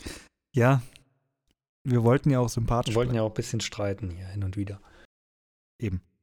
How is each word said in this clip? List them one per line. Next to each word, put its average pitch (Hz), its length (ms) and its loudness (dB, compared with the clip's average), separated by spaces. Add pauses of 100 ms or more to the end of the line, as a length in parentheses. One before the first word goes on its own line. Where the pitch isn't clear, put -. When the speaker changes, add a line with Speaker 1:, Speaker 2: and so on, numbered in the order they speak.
(540)
Speaker 1:
Ja. 123 280 4 (1040)
Wir 120 140 4
wollten 123 260 4
ja 131 120 4
auch 120 100 0
sympathisch 117 420 0
Speaker 2:
Wir 107 40 0
wollten 123 160 2
Speaker 1:
bleiben. 120 40 0
Speaker 2:
ja 113 60 2
auch 110 80 0
ein - 40 -8
bisschen 113 280 -4
streiten 98 480 -6
hier 90 160 -10
hin 98 180 -6
und 95 140 -4
wieder. 101 240 -6 (960)
Speaker 1:
Eben. 92 220 -4 (200)